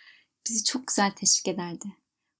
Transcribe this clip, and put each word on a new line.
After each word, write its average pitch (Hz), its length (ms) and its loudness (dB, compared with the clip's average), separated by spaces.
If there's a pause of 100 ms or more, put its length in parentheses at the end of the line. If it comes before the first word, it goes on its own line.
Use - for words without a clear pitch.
(480)
Bizi 226 160 -2
çok - 240 0
güzel 196 240 4
teşvik - 360 2
ederdi. 175 460 -6 (460)